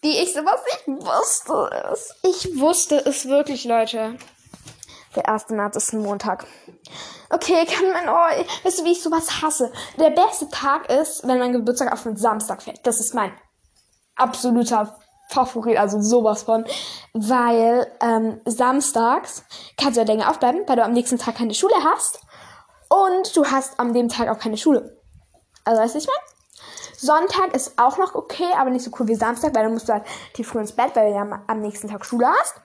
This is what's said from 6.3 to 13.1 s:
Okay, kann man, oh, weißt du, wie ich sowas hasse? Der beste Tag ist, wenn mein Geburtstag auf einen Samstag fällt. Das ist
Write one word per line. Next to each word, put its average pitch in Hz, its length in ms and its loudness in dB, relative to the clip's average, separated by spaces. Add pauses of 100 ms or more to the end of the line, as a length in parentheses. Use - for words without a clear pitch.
Okay, 330 360 2
kann 370 260 0
man, 339 160 -2
oh, 339 560 0
weißt 359 160 0
du, 320 40 -4
wie 339 80 4
ich 349 100 -2
sowas 330 400 -2
hasse? 285 300 -2 (260)
Der 311 120 6
beste 330 380 2
Tag 277 400 -2
ist, 302 380 0
wenn 254 120 2
mein 247 140 0
Geburtstag 247 400 0
auf - 140 -6
einen 220 100 -6
Samstag 214 460 -2
fällt. - 240 -8
Das 339 140 0
ist - 140 -6